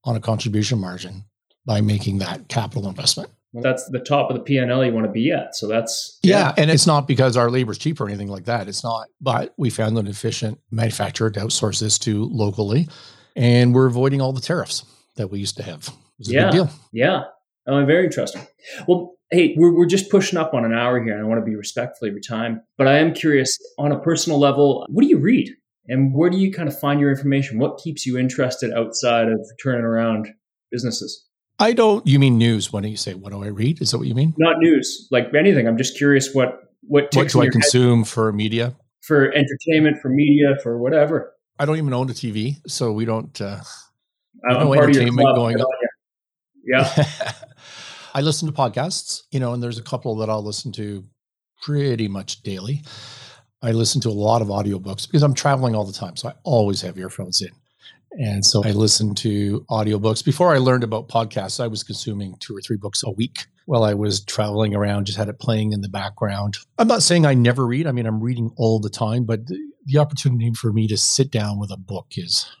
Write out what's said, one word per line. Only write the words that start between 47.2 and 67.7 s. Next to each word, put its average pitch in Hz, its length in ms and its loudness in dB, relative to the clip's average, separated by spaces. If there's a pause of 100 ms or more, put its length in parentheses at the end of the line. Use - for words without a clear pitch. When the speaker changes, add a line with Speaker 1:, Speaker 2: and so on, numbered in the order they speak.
Speaker 1:
<laughs> - 760 -20
I 139 80 -2
listen 151 260 -2
to 147 60 -6
podcasts, 135 800 -4
you 139 80 -2
know, 120 140 -2
and 123 100 -4
there's 117 140 -6
a 110 60 -12
couple 123 340 -6
that 110 120 -4
I'll 107 140 -2
listen 104 300 -8
to 104 300 -10 (580)
pretty 139 460 -2
much 98 360 -8
daily. 101 380 -6 (800)
I 113 100 -2
listen 113 300 0
to 117 80 -2
a - 20 -4
lot 107 300 2
of 104 80 -2
audiobooks 98 580 -4
because 147 160 2
I'm 143 120 4
traveling 131 400 0
all 104 100 -2
the 98 80 -12
time, 92 240 -12
so 123 120 -10
I - 40 -16 (100)
always 107 380 2
have 87 160 -10
earphones 92 440 -6
in. 90 100 -10 (640)
And 104 320 -2
so 101 200 2
I 107 60 0
listen 104 440 0
to 104 540 -2
audiobooks. 107 560 -2
Before 165 280 2
I 139 40 4
learned 127 260 2
about 110 240 -6
podcasts, 107 540 -4
I 120 60 -4
was 107 160 -8
consuming 101 560 -10
two - 180 -14
or - 20 -12
three 110 160 -6
books 101 280 -6
a 110 80 -6
week 110 340 -6 (220)
while 120 180 2
I 104 80 2
was 101 320 -2
traveling 104 500 -2
around, 101 300 -2
just 101 120 -8
had 104 120 -4
it - 100 -12
playing 107 320 -2
in 104 80 -4
the 98 80 -8
background. 101 720 -6 (200)
I'm 233 120 2
not 226 140 2
saying 170 220 4
I 135 100 4
never 123 300 4
read. 139 220 -2